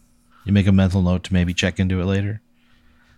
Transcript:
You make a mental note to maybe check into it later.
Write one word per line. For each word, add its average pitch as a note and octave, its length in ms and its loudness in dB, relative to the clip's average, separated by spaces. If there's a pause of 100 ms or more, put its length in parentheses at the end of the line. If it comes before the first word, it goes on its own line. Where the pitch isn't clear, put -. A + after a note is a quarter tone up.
(440)
You G2 80 -4
make G2 140 2
a G#2 60 4
mental F#2+ 300 2
note F2+ 220 0
to - 80 -10
maybe F2 220 0
check F2+ 240 -4
into F#2 220 -2
it F2 60 -4
later. G2 340 -4 (760)